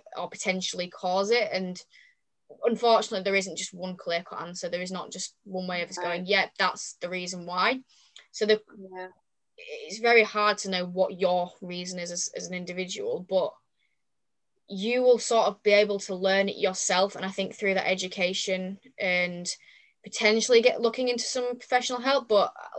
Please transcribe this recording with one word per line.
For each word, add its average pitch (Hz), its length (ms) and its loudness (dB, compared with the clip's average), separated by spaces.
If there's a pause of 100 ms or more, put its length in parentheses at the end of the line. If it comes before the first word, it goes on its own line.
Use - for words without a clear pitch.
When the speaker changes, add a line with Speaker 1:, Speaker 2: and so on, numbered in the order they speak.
(160)
Speaker 1:
or 175 140 -6
potentially 185 580 -4
cause 190 420 -2
it. 233 220 2
And 180 280 -6 (840)
unfortunately, 226 580 2
there 196 140 2
isn't 190 200 -2
just - 160 -10
one 180 240 -8
clear-cut 170 460 -6
answer. 175 260 -10
There 175 140 -6
is 185 100 -8
not - 200 -8
just - 320 -10
one 185 220 -8
way 180 160 -4
of 175 80 -8
us - 80 -12
Speaker 2:
No. 175 60 -6
Speaker 1:
going, 175 220 -4
"Yeah, 196 320 2
that's - 360 -2
the 180 140 -8
reason 180 380 -8
why." 202 360 0 (500)
So - 140 -4
the 214 160 4 (140)
Speaker 2:
Yeah. 185 320 -12 (480)
Speaker 1:
it's 151 420 -12
very 233 260 6
hard 208 340 2
to 190 120 -6
know 180 140 0
what 180 360 0
your 180 400 2
reason 180 380 -8
is 175 120 -6
as, 175 260 -6
as 180 120 -8
an 180 60 -8
individual, 180 640 -6
but 180 340 0 (1120)
you 220 340 0
will 247 160 8
sort 226 280 2
of 196 160 -2
be 208 100 4
able 202 280 6
to 196 140 -6
learn 190 340 2
it - 80 -4
yourself. 185 600 0
And - 80 -8
I 190 60 -4
think 196 240 -6
through 196 200 0
that - 140 0
education 185 920 -2 (200)
and 180 500 -2 (560)
potentially 226 580 4
get 240 180 4
looking 233 280 0
into 240 160 -2
some 247 340 -4
professional 247 420 -2
help. 262 280 2
But 202 240 4 (260)